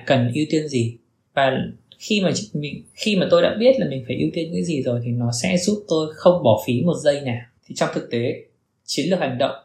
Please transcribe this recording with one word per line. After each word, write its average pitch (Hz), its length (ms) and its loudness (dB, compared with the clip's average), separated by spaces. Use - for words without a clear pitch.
cần 123 280 2
ưu 151 160 0
tiên 156 180 0
gì. 117 280 -2
Và 135 180 2
khi 208 220 0
mà 180 100 2
mình, 147 320 -8
khi 208 220 -2
mà 165 140 2
tôi 175 120 6
đã - 160 2
biết 247 200 6
là 180 100 0
mình 135 180 -6
phải 127 140 -4
ưu 156 140 0
tiên 165 180 -4
cái 180 120 -2
gì 156 180 -2
rồi 120 220 -2
thì 120 60 -4
nó 120 200 -2
sẽ 185 160 2
giúp 208 300 -2
tôi 156 260 -2
không 175 280 4
bỏ 110 240 4
phí 127 160 0
một - 120 2
giây 143 260 0
nào. 120 200 -6
Thì - 80 -14
trong 156 200 -2
thực - 160 -8
tế, 120 340 -4
chiến 143 260 -4
lược 185 80 2
hành 127 200 -2
động - 260 -2